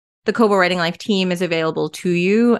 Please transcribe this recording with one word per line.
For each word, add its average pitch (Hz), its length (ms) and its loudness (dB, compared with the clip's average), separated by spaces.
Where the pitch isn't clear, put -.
the 220 80 -2
Kobo 208 240 2
Writing 180 220 2
Life 175 180 -2
team 190 340 -2
is 180 120 -4
available 160 480 -2
to - 180 -8
you. 202 520 2